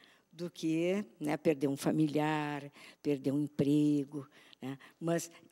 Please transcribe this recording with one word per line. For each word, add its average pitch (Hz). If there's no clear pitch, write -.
do 170
que, 170
né, 151
perder 143
um 139
familiar, 151
perder 139
um 147
emprego, 147
né? 131
Mas 165